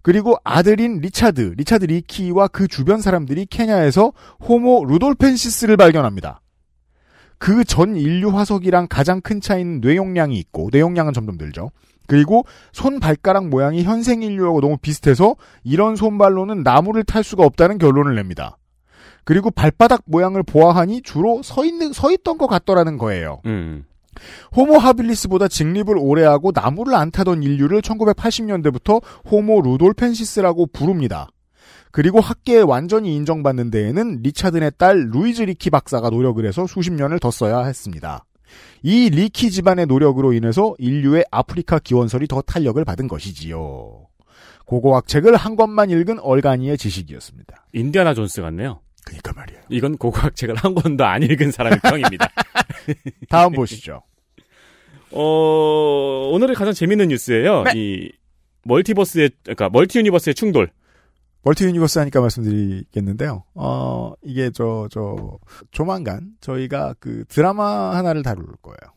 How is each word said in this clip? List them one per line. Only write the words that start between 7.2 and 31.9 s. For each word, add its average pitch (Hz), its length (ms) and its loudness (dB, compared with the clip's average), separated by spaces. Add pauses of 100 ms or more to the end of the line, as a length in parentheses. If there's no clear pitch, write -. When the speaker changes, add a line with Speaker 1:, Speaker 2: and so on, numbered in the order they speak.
Speaker 1:
그 226 260 2
전 247 320 -2
인류 175 340 -2
화석이랑 185 600 0
가장 180 320 -2
큰 208 180 -6
차이는 175 420 -4
뇌용량이 160 580 0
있고, 82 320 -8
뇌용량은 160 420 0
점점 107 240 -6
늘죠. 76 320 -12 (380)
그리고 147 380 4 (260)
손발가락 196 760 0
모양이 147 360 0
현생 226 400 -2
인류하고 185 380 0
너무 147 160 0
비슷해서 151 580 2 (280)
이런 196 320 0
손발로는 202 680 0
나무를 170 400 2
탈 214 200 -2
수가 190 220 2
없다는 170 320 4
결론을 143 380 2
냅니다. 85 420 -8 (680)
그리고 196 260 2
발바닥 226 540 2
모양을 185 380 0
보아하니 175 580 4
주로 226 420 -2
서 - 220 -4
있는, 330 280 -4
서 277 180 0
있던 359 260 -2
것 302 100 0
같더라는 175 500 0
거예요. 87 480 -6
Speaker 2:
음. 82 380 -6 (720)
Speaker 1:
호모 294 220 6
하빌리스보다 226 680 2
직립을 190 520 -2
오래 143 240 4
하고 151 320 4
나무를 160 400 0
안 165 160 0
타던 175 320 0
인류를 143 380 2
천구백팔십 220 640 -2
년대부터 185 560 0 (280)
호모 214 320 2
루돌펜시스라고 185 1080 0
부릅니다. 135 600 -4 (640)